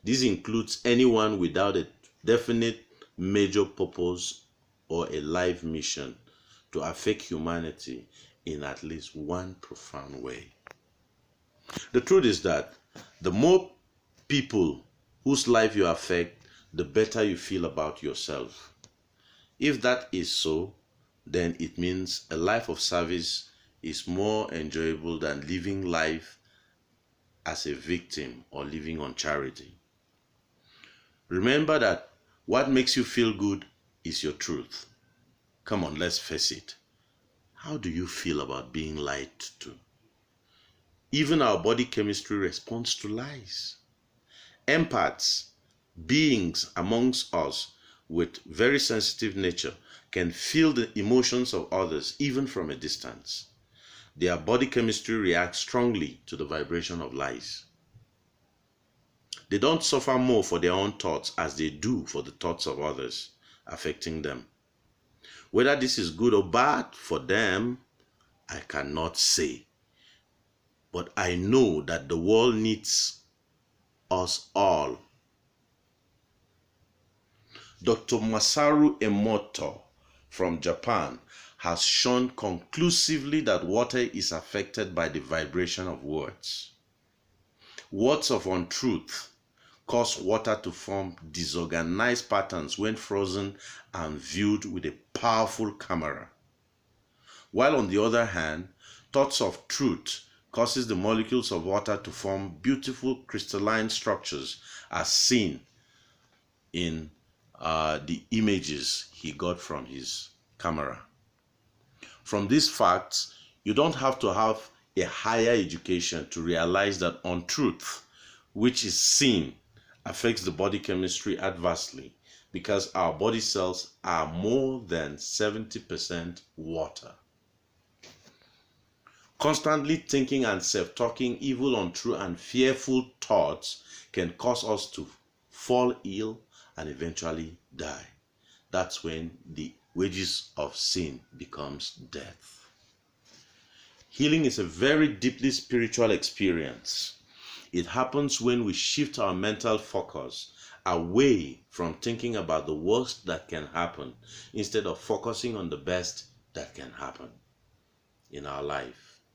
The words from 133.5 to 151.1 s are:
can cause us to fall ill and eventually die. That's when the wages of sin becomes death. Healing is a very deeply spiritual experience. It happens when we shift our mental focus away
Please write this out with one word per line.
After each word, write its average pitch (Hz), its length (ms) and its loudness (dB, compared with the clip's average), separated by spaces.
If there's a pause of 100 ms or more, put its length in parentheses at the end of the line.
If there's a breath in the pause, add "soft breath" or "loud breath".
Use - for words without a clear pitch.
can 90 180 -2
cause 120 340 -2
us 107 260 -2
to - 160 -10 (420)
fall 123 460 2 (100)
ill 110 360 -6 (360 soft breath)
and 80 120 -8
eventually 80 680 -6 (200)
die. 76 300 -10 (640 soft breath)
That's 90 340 -2
when 82 260 -6 (180)
the 78 260 -10 (200)
wages 92 640 -2
of 73 180 -4
sin 76 460 -2 (160)
becomes 71 540 -10
death. - 800 -18 (1400 soft breath)
Healing 151 360 2
is 123 140 2
a 98 60 0
very 135 440 4
deeply 123 420 0
spiritual 117 640 2
experience. 82 1000 -2 (560 loud breath)
It 87 160 0
happens 131 540 0
when 120 240 4
we 98 80 0
shift - 460 -2
our 98 160 0
mental 107 420 0
focus - 760 -8 (340 loud breath)
away 87 840 4